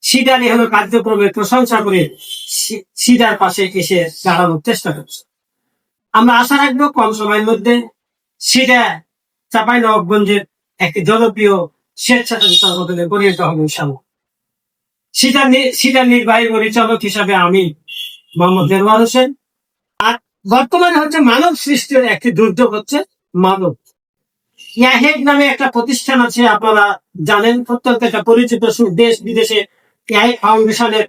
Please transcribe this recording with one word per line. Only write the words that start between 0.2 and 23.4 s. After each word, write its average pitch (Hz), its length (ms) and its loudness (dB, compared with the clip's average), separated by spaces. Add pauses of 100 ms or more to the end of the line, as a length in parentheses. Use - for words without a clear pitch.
এহনো 233 240 2
কার্যক্রমের 208 640 0
প্রশংসা 233 480 0
করে 190 400 -2
সি-, - 640 -10 (120)
সিডার 226 420 2
পাশে 190 280 -2
এসে 180 460 -2 (140)
দাঁড়ানোর 175 360 0
চেষ্টা 190 320 -4
করছে। - 320 -14 (880)
আমরা 233 260 4
আশা 247 180 0
রাখবো 277 320 0
কম 220 240 -2
সময়ের 208 300 -2
মধ্যে 226 400 0 (560)
সিডা 247 600 0 (500)
চাঁপাইনবাবগঞ্জের 208 920 0 (380)
একটি 185 260 -4
জনপ্রিয় 214 460 2 (460)
স্বেচ্ছাসেবী 240 580 0
সংগঠনে 175 540 0
পরিণত 196 320 0
হবে 160 200 -2
ইনশাআল্লাহ। 147 380 -4 (1120)
সিডার 254 380 0
নি-, 262 220 2
সিডার 254 360 0
নির্বাহী 233 400 2
পরিচালক 220 540 0
হিসাবে 202 320 -2
আমি 180 400 0 (640)
মোহাম্মদ 180 300 2
দেলোয়ার 202 320 2
হোসেন। 254 340 2 (640)
আর 226 160 0 (360)
বর্তমানে 339 480 2
হচ্ছে 302 200 -2
মানব 285 360 2
সৃষ্টির 262 500 0
একটি 240 280 -2
দুর্যোগ 208 420 0
হচ্ছে 214 300 -4 (300)
মাদক। 185 440 0 (1000)